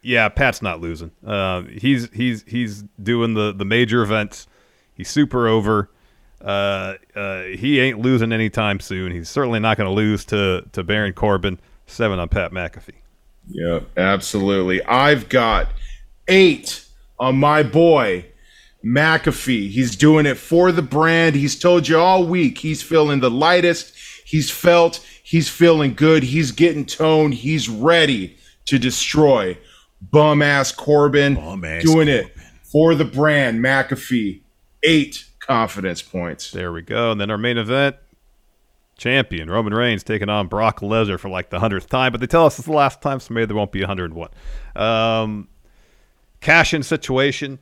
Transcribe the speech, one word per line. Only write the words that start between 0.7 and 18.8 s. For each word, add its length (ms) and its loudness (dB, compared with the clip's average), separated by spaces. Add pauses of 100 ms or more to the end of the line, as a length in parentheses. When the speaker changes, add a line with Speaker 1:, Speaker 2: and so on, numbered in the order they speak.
Speaker 1:
losing. 300 -10 (160)
Uh, 380 -4
he's, 500 -2
he's, 340 -4
he's 360 -8 (180)
doing 320 0
the, 180 0
the 140 -8
major 380 2
events. 420 -4 (480)
He's 160 -14
super 380 0
over. 420 0 (540)
Uh, 520 -4 (200)
uh, 280 -10
he 360 -2
ain't 200 0
losing 320 0
anytime 480 -2
soon. 320 -8
He's 180 -10
certainly 300 -2
not 180 0
gonna 140 -2
lose 340 0
to, 460 -2
to 120 -8
Baron 300 -2
Corbin. 460 -2 (260)
Seven 320 -4
on 120 -6
Pat 220 -2
McAfee. 440 -12 (540)
Speaker 2:
Yep, 480 -4
absolutely. 880 -2
I've 440 2
got 380 2 (600)
eight 560 2 (360)
on 160 0
my 260 4
boy, 640 2 (580)